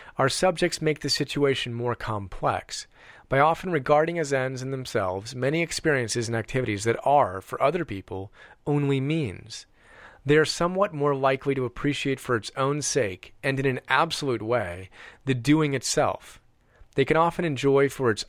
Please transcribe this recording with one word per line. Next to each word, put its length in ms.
Our 140
subjects 500
make 200
the 100
situation 640
more 200
complex 920
by 100
often 320
regarding 480
as 140
ends 300
in 80
themselves 640
many 280
experiences 680
and 80
activities 480
that 200
are, 360
for 200
other 240
people, 480
only 340
means. 640
They 140
are 60
somewhat 500
more 200
likely 400
to 100
appreciate 560
for 160
its 200
own 240
sake, 600
and 180
in 60
an 220
absolute 540
way, 460
the 100
doing 400
itself. 680
They 100
can 120
often 280
enjoy 440
for 220
its 180